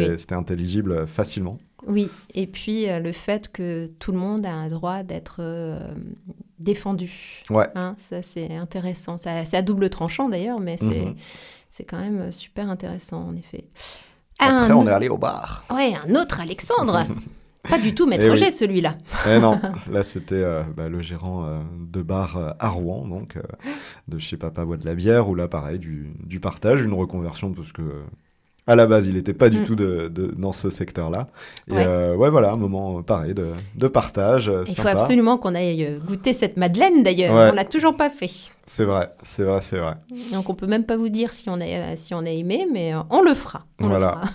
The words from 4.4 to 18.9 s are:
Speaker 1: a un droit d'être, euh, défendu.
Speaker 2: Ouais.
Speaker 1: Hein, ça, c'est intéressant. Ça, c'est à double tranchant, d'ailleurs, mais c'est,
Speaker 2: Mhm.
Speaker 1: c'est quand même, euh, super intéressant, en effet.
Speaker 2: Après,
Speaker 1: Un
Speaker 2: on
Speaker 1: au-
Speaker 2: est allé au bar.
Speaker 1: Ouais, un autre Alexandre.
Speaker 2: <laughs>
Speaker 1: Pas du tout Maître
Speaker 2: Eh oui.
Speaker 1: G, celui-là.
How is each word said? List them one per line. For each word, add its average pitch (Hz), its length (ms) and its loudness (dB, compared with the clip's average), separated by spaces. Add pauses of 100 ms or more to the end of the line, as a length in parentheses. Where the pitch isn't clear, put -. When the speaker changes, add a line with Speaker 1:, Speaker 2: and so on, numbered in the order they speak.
Speaker 1:
a 180 80 -6
un 160 160 -6
droit 175 340 -6
d'être, 170 380 -12
euh, 165 380 -8 (800)
défendu. 190 880 -4
Speaker 2:
Ouais. 107 260 2
Speaker 1:
Hein, 185 220 -6
ça, 180 260 -12
c'est 165 320 -10
intéressant. 175 640 -8
Ça, 170 300 -6
c'est 175 100 -2
à 190 60 2
double 196 260 0
tranchant, 190 400 -4
d'ailleurs, 214 320 -4
mais 175 160 -6
c'est, 139 80 -4 (220)
Speaker 2:
Mhm. - 80 -8 (560)
Speaker 1:
c'est - 140 -16
quand 170 140 -12
même, 202 220 -4
euh, 180 120 -8
super - 360 -10
intéressant, 180 600 -10
en 170 80 -8
effet. - 280 -14 (760)
Speaker 2:
Après, 269 160 4 (180)
Speaker 1:
Un 226 40 10
Speaker 2:
on 240 80 8
Speaker 1:
au- 220 40 4
Speaker 2:
est 101 40 4
allé 101 160 2
au - 80 0
bar. - 480 -6 (100)
Speaker 1:
Ouais, 254 200 2 (120)
un 185 140 2
autre 339 200 -2
Alexandre. 180 680 0
Speaker 2:
<laughs> - 600 -14
Speaker 1:
Pas 330 100 4
du 214 160 0
tout 339 120 4
Maître 208 200 4
Speaker 2:
Eh 220 40 10
oui. - 80 8
Speaker 1:
G, 392 140 6
celui-là. 185 440 0 (300)